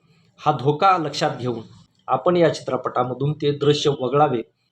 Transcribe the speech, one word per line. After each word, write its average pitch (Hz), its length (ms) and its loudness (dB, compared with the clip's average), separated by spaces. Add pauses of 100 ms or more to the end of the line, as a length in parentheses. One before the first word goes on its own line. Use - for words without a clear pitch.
(380)
हा 151 140 -2
धोका 147 460 2
लक्षात 151 320 -2 (100)
घेऊन 117 200 -4 (480)
आपण 175 300 2
या 156 160 4
चित्रपटामधून 127 800 -4
ते 147 180 -2
दृश्य 147 480 2
वगळावे. 127 420 0 (300)